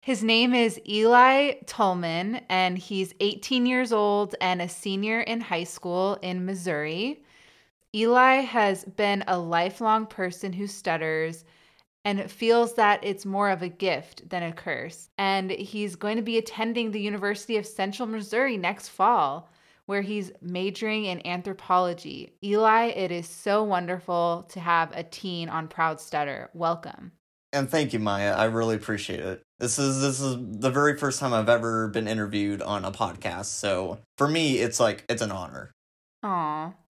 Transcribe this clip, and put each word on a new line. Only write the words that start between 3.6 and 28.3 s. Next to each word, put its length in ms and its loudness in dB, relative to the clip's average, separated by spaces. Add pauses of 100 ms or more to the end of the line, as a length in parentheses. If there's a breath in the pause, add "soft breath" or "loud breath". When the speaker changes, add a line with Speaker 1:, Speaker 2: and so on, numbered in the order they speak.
Speaker 1:
years 260 2
old 480 2
and 220 0
a 60 -4
senior 520 -2
in 220 -4
high 220 -4
school 580 -2
in 240 -4
Missouri. 760 -4 (720 soft breath)
Eli 420 6
has 460 2
been 460 0
a 100 2
lifelong 680 0
person 480 -6
who 120 -6
stutters 800 -2 (600 soft breath)
and 240 -2
feels 460 4
that 280 4
it's 220 -4
more 240 2
of 100 0
a 80 -4
gift 600 -4
than 120 -4
a 120 -6
curse. 640 -8
And 320 0
he's 460 -6
going 200 -2
to 60 -2
be 160 0
attending 540 -2
the 80 -4
University 580 -2
of 80 -4
Central 420 -4
Missouri 480 -2
next 320 -4
fall, 600 2 (340 soft breath)
where 160 -2
he's 400 -4
majoring 640 -4
in 220 -6
anthropology. 1040 -2 (100)
Eli, 440 6
it 260 -2
is 160 -6
so 360 0
wonderful 840 0
to 120 -14
have 360 2
a 60 -6
teen 480 -8
on 180 -6
Proud 320 0
Stutter. 540 -4
Welcome. 580 -4 (400)
Speaker 2:
And 160 0
thank 240 0
you, 60 0
Maya. 360 0